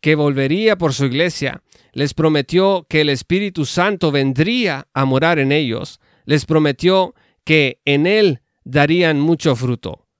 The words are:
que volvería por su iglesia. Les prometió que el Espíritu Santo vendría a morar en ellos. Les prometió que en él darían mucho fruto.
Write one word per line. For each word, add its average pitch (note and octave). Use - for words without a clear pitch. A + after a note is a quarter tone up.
que D3+
volvería D3
por E3
su C3+
iglesia. C#3+
Les C#3+
prometió E3
que D#3
el D3+
Espíritu F3
Santo F3
vendría C#3+
a C3+
morar D3
en C3+
ellos. C#3
Les D3+
prometió D#3+
que D3
en C#3+
él G3
darían D3+
mucho D3+
fruto. B2